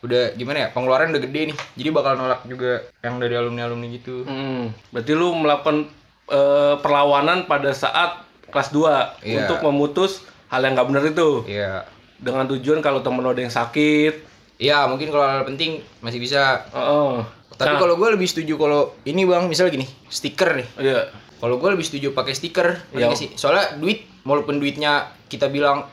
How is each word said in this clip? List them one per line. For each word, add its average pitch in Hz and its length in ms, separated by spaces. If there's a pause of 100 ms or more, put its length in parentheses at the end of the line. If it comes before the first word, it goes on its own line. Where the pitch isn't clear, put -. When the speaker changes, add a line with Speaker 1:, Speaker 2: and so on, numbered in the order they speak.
Speaker 1:
udah 120 320
gimana 127 320
ya, - 80
pengeluaran 131 400
udah 139 80
gede 151 320
nih. - 20 (220)
Jadi 127 160
bakal 135 240
nolak 127 320
juga 127 320 (240)
yang 123 160
dari 120 160
alumni-alumni 120 560
gitu. 127 320
Speaker 2:
Hmm. 131 480 (160)
Berarti 123 240
lu 170 240
melakukan, 151 480 (480)
eh, 143 480
perlawanan 143 640
pada 139 240
saat 151 560 (240)
kelas 139 240
dua 147 480
Speaker 1:
Iya. 110 240
Speaker 2:
untuk 170 160
memutus 147 640 (220)
hal 127 120
yang 131 140
nggak 123 120
bener 139 200
itu. 160 220 (180)
Speaker 1:
Iya. 98 380 (320)
Speaker 2:
Dengan 131 300
tujuan 135 340
kalau 139 200
temen 127 200
lo 127 100
ada 123 80
yang 123 140
sakit. 151 600 (420)
Speaker 1:
Iya, 143 300
mungkin 139 220
kalau 147 160
hal 135 200
penting 147 340 (220)
masih 120 180
bisa. 135 500
Speaker 2:
Heeh. 143 540 (320)
Speaker 1:
Tapi 143 200
Speaker 2:
Nah. 143 60
Speaker 1:
kalau 175 140
gue 196 160
lebih 185 160
setuju 156 300
kalau 147 240 (220)
ini, 175 200
Bang, 180 240
misal 170 200
gini, 135 200 (200)
stiker 165 480
nih. 123 120 (100)
Speaker 2:
Iya. 135 240 (360)
Speaker 1:
Kalau 120 200
gue 151 120
lebih 185 140
setuju 139 280
pakai 131 220
stiker, 170 340 (220)
ngerti - 60
Speaker 2:
Iya. 120 100
Speaker 1:
nggak 120 140
sih? 123 160
Soalnya 165 320 (100)
duit, 180 260 (200)
walaupun 143 360
duitnya 143 520 (160)
kita 139 200
bilang 143 360 (100)